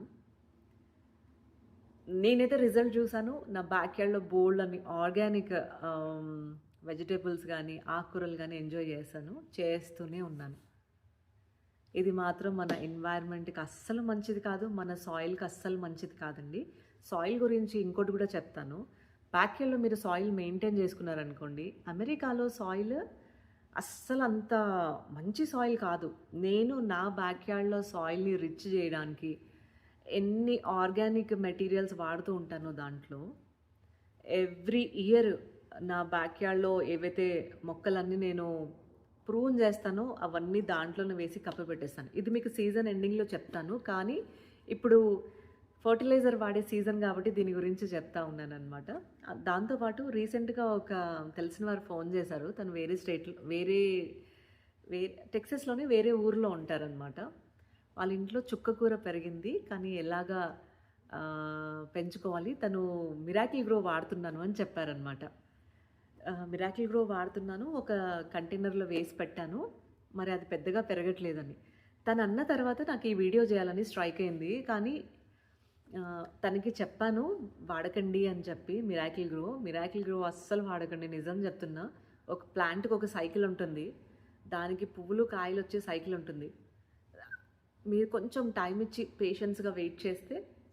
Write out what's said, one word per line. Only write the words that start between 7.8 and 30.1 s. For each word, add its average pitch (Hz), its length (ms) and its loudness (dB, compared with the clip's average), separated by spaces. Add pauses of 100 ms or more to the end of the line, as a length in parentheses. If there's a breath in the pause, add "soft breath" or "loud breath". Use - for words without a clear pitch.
ఆకుకూరలు 170 500 -4
కానీ 165 200 -6
ఎంజాయ్ 156 300 -4
చేశాను, 151 460 -8 (200)
చేస్తూనే 170 680 -4
ఉన్నాను. 147 360 -10 (1400)
ఇది 185 180 4
మాత్రం 180 440 0
మన 175 160 -2 (100)
ఎన్విరాన్మెంట్‌కి 170 800 -4
అస్సలు 226 420 -4
మంచిది 214 380 -2
కాదు, 202 280 -2
మన 185 280 -4
సాయిల్‌కి 175 480 -4
అస్సలు 185 340 -4
మంచిది 170 380 -8
కాదండి. 151 460 -6 (440 loud breath)
సాయిల్ 185 340 0
గురించి 226 400 4
ఇంకోటి 190 320 2
కూడా 196 160 2
చెప్తాను. 151 500 -6 (560 soft breath)
బ్యాక్‌యార్డ్‌లో 254 440 4
మీరు 226 180 4
సాయిల్ 202 360 0
మెయింటైన్ 190 460 2
చేసుకున్నారనుకోండి, 156 880 -2 (220)
అమెరికాలో 240 640 0
సాయిల్ 214 480 -2 (800 loud breath)
అస్సలు - 480 -2
అంత 214 300 2 (580)
మంచి 175 340 -2
సాయిల్ 240 320 2
కాదు. 175 300 -2 (260)
నేను 208 420 4 (100)
నా 185 160 2 (120)
బ్యాక్‌యార్డ్‌లో 202 680 0
సాయిల్‌ని 185 540 0
రిచ్ 160 300 -4
చేయడానికి 160 640 0 (720 loud breath)
ఎన్ని 214 500 2 (160)